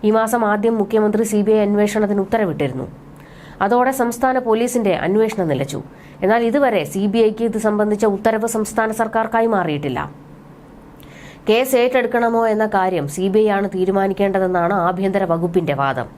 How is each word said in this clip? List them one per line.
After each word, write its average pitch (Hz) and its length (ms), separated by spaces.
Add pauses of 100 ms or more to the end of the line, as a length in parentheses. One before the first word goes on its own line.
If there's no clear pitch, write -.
ഈ 214 80
മാസം 226 340
ആദ്യം 214 320
മുഖ്യമന്ത്രി 214 460
സി 214 180
ബി 208 100
ഐ 214 80
അന്വേഷണത്തിന് 208 600
ഉത്തരവിട്ടിരുന്നു. 151 640 (760)
അതോടെ 247 300
സംസ്ഥാന 254 480
പോലീസിന്റെ 233 560
അന്വേഷണം 202 520
നിലച്ചു. 139 340 (420)
എന്നാൽ 226 200
ഇതുവരെ 233 420
സി 190 200
ബി 202 120
ഐക്ക് 220 260
ഇത് 226 140
സംബന്ധിച്ച 208 480
ഉത്തരവ് 214 420
സംസ്ഥാന 220 440
സർക്കാർ 220 360
കൈമാറിയിട്ടില്ല. 170 720 (1500)
കേസ് 262 260
ഏറ്റെടുക്കണമോ 240 720
എന്ന 214 180
കാര്യം 185 420
സി 185 200
ബി 196 120
ഐ 214 100
ആണ് 196 200
തീരുമാനിക്കേണ്ടതെന്നാണ് 190 1040
ആഭ്യന്തര 190 500
വകുപ്പിന്റെ 170 500
വാദം. 131 340 (100)